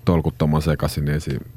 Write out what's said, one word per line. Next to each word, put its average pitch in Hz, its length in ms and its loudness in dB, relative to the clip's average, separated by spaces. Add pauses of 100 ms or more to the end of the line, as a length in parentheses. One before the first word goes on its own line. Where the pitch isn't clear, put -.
tolkuttoman 78 560 2
sekaisin, 76 440 -2
niin 73 80 0
ei 76 60 0
siinä 67 200 -6 (180)